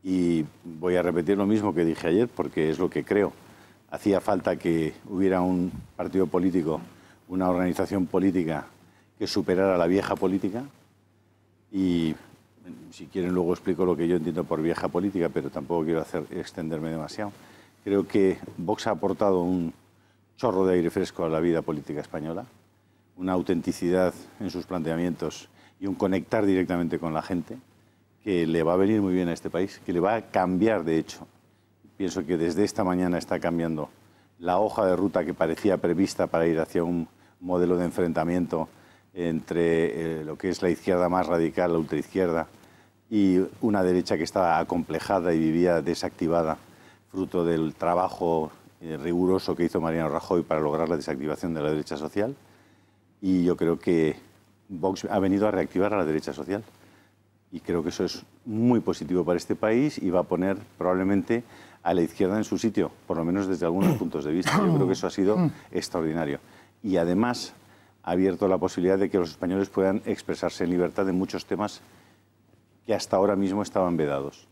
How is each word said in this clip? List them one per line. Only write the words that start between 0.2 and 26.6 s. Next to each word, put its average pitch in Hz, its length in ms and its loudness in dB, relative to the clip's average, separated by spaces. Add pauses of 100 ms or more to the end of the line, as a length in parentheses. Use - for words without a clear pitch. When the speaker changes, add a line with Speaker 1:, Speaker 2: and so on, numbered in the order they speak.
Speaker 1:
voy 85 320 -2
a 87 60 4
repetir 87 360 2
lo 101 80 2
mismo 104 260 2
que 85 120 2
dije 82 240 0
ayer 101 180 4
porque 78 420 -2
es 78 120 -2
lo 87 100 0
que 76 140 -4
creo. 98 280 2 (600)
Hacía 95 280 2
falta 92 360 0
que 82 360 -2 (160)
hubiera 92 320 2
un 90 300 0 (240)
partido 90 320 0
político, 85 540 0 (480)
una 92 200 0
organización 90 580 0
política 87 600 0 (500)
que 101 120 -4
superara 95 500 2
la 87 80 4
vieja 95 300 2
política 95 480 -2 (1040)
y, 87 460 2 (760)
si - 160 -18
quieren, 90 280 -2
luego 90 180 2
explico 90 320 0
lo 90 120 4
que 85 120 0
yo 87 80 4
entiendo 85 260 -2
por 78 180 -2
vieja 82 280 0
política, 87 400 0
pero 73 200 -4
tampoco 78 360 -4
quiero 80 160 0
hacer, 76 320 -6
extenderme 80 580 -6
demasiado. 80 400 -8 (540)
Creo 101 240 2
que 95 300 4 (180)
Vox 92 320 -4
ha - 40 0
aportado 95 500 2
un 87 300 0 (640)
chorro 95 280 2
de 95 120 4
aire 85 120 2
fresco 90 380 -2
a - 20 -2
la 80 100 0
vida 82 220 2
política 76 400 -6
española, 82 460 -8 (720)
una 92 160 -2
autenticidad 90 800 0 (260)
en 101 80 -8
sus 87 160 -8
planteamientos 82 840 -4 (280)
y 98 80 -8
un 98 80 -4
conectar 101 520 0
directamente 87 520 0